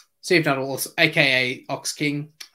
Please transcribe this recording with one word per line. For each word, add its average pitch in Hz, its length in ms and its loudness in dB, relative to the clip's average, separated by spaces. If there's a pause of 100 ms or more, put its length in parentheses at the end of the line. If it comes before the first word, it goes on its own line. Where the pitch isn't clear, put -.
(220)
Steve 165 240 2
Nuttall, 135 240 0
also, 131 280 -6
A 160 120 4
K 131 600 2
A - 40 -8
Ox - 200 -8
King, 147 380 -4 (240)